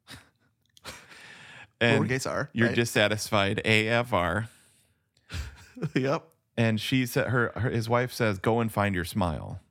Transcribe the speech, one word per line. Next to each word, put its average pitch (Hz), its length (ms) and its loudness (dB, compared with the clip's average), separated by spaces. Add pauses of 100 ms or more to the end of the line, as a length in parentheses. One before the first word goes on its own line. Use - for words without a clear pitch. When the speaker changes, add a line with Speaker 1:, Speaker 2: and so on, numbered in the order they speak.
Speaker 1:
<laughs> - 800 -20 (920)
And 110 280 4
Speaker 2:
Lowercase 131 200 -4
r, 92 240 -4
Speaker 1:
you're 113 160 2
Speaker 2:
right. 98 80 -2
Speaker 1:
dissatisfied 104 880 2
A 110 240 2
F 120 240 0
R. 90 360 0 (840)
Speaker 2:
<laughs> - 640 -10
Yep. 139 300 0 (320)
Speaker 1:
And 113 240 2
she 131 260 0
said, 127 220 -2
her, 120 260 0
her, 113 160 -2
his 113 180 -2
wife 120 240 0
says, 104 280 0
"Go 117 180 2
and 113 140 0
find 101 240 0
your 87 80 -2
smile." 82 560 -4 (100)